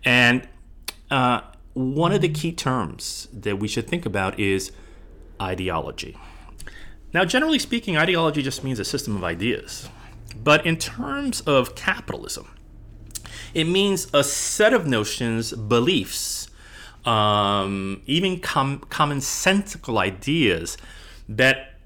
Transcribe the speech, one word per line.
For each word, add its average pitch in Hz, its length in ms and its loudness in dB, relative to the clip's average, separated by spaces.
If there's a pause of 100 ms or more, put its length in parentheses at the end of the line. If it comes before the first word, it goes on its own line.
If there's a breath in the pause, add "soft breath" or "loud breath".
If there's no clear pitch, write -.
And, 123 440 6 (640)
uh, 127 300 2 (300)
one 139 380 2
of 202 100 4
the 185 80 2
key 151 220 -2
terms - 800 -4
that 101 280 -4
we 107 80 -2
should - 180 -2
think 170 180 -2
about 98 360 0
is 98 320 0 (680 loud breath)
ideology. 92 800 -4 (960 loud breath)
Now, 180 100 4
generally 277 360 2
speaking, 202 360 -2
ideology 160 460 2
just 131 220 -4
means 127 160 -2
a 95 40 -2
system 113 300 -4
of 92 80 -2
ideas. 90 680 -4 (540 loud breath)
But 151 240 6
in 165 120 2
terms 277 640 -4
of 135 340 2
capitalism, - 760 -6 (1040 loud breath)
it 160 100 2
means 190 480 2
a 143 120 4
set - 480 2
of 196 140 2
notions, 113 640 0
beliefs, 117 1000 0 (540 loud breath)
um, 101 1000 2
even 180 340 0
com-, 139 400 0 (100)
commonsensical 147 1040 0
ideas 98 800 0 (520 loud breath)
that 131 580 2